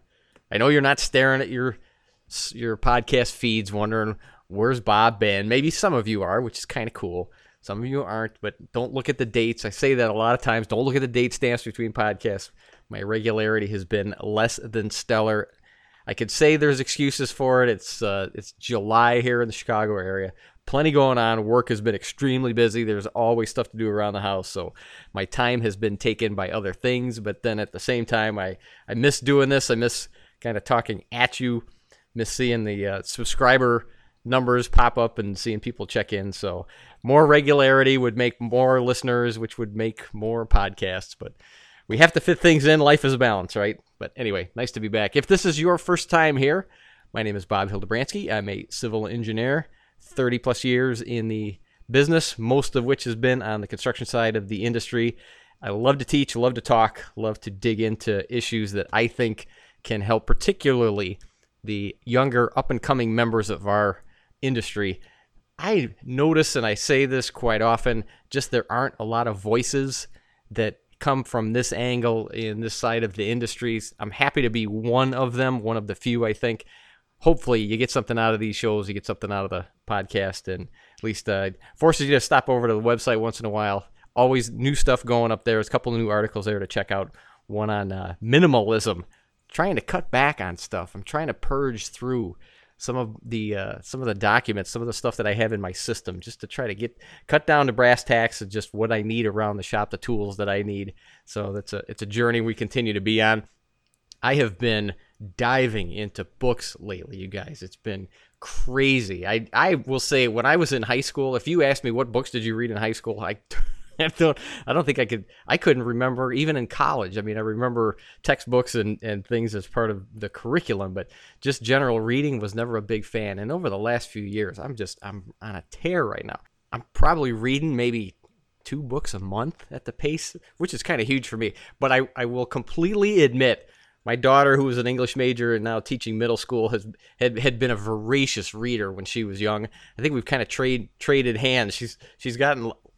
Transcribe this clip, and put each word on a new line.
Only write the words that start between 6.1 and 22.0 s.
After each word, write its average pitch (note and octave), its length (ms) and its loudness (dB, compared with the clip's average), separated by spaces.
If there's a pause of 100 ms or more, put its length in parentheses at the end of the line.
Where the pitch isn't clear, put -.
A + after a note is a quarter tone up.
are, F#2+ 180 0
which A#2 160 -6
is - 80 -12
kinda - 240 -6
cool. F2 420 -8 (300)
Some G#2 220 -8
of - 20 -6
you C3+ 160 -2
aren't, A2 400 -6
but G#2 140 -6 (160)
don't A#2+ 240 -4
look C3 140 -4
at C3+ 100 0
the B2 80 -2
dates. A2+ 360 0
I A2 60 -4
say C3+ 240 2
that A#2+ 160 2
a G#2+ 40 0
lot A2+ 200 2
of B2 80 0
times. A2+ 240 0
Don't A2+ 180 0
look C3+ 120 0
at C#3 60 2
the C3 60 -2
date B2 280 0
stamps A#2+ 280 0
between A2+ 300 -6
podcasts. G#2+ 560 -2 (400)
My G2+ 140 -10
regularity A2 640 0
has G2+ 180 -6
been G2+ 360 -2
less G#2+ 340 0
than A2 340 -6
stellar. A2 600 0 (580)
I A2 80 -6
could A2 160 -4
say D#3 240 6
there's C#3+ 240 4
excuses C#3 520 -2
for B2+ 320 2
it. B2 60 4
It's, - 320 -4
uh, G2 320 -2
it's - 200 -16
July A#2 680 2
here A#2+ 220 2
in A2+ 40 -4
the A2 60 -8
Chicago G#2+ 440 -2
area. F#2+ 360 -4 (340)
Plenty D3+ 240 2
going C3+ 260 4
on. A2+ 280 2
Work A#2 240 4
has G#2+ 120 -2
been G#2+ 140 0
extremely B2+ 580 -2